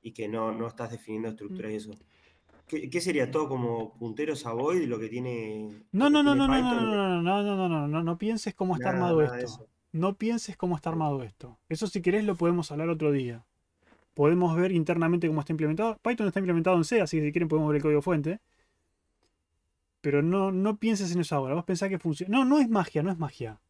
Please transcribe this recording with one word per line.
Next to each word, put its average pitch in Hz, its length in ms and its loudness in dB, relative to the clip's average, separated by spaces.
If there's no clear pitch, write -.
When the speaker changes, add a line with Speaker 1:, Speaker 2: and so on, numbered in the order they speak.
Speaker 1:
y 113 100 -14
que 107 160 -8
no, 110 240 -4
no 113 140 -6
estás 117 240 -8
definiendo 110 380 -8
estructuras 107 440 -10
y 107 40 -6
eso. 107 140 -10
¿Qué, 143 220 -8
qué 165 120 -4
sería 147 300 0
todo 147 180 -2
como 117 500 -4
punteros 123 480 -6
a 113 60 -6
void, 151 340 0
lo 120 120 -4
que 110 100 -6
tiene, 110 840 -8
Speaker 2:
No, 240 160 4
Speaker 1:
lo 302 120 6
que 285 40 4
Speaker 2:
no, 285 100 6
no, 269 120 2
Speaker 1:
tiene - 0 -
Speaker 2:
no, - 0 -
no, 269 80 4
Speaker 1:
Python? 240 360 2
Speaker 2:
no, 190 320 0
no, 196 200 2
no, 202 140 0
no, 185 120 0
no, 151 200 0
no, 156 140 -2
no 170 160 -2
pienses 214 360 -4
cómo 185 200 -2
está 190 180 -2
Speaker 1:
Nada, 180 40 0
Speaker 2:
armado 165 160 4
Speaker 1:
nada 123 140 0
de 123 80 -6
Speaker 2:
esto. 117 180 -12
Speaker 1:
eso. - 60 -20
Speaker 2:
No 185 240 0
pienses 220 400 -4
cómo 175 200 -2
está - 140 -6
armado 151 340 -2
esto. 117 340 -18
Eso 175 200 -4
si 190 120 -4
querés 196 240 2
lo 202 120 0
podemos 170 340 2
hablar 151 180 -2
otro 156 220 0
día. 120 340 -2
Podemos 165 420 4
ver 180 160 2
internamente 170 540 2
cómo 156 140 2
está 147 120 -4
implementado. 160 500 0
Python 226 260 0
está 180 100 -2
implementado 180 380 2
en 170 80 4
C, 233 160 2
así 160 180 0
que 151 80 2
si 147 60 -2
quieren 170 160 0
podemos 156 220 2
ver 151 80 4
el 143 40 0
código 151 200 4
fuente. 165 380 0
Pero 143 220 2
no, 190 300 2
no 202 260 0
pienses 202 340 0
en 175 80 0
eso 160 160 -2
ahora. 135 180 -2
Vos 170 100 -2
pensá 190 240 -2
que 190 100 -2
funciona. 180 400 -2
No, 269 60 4
no 277 160 4
es 254 80 4
magia, 185 340 0
no 185 80 0
es 175 80 -4
magia. 127 520 -8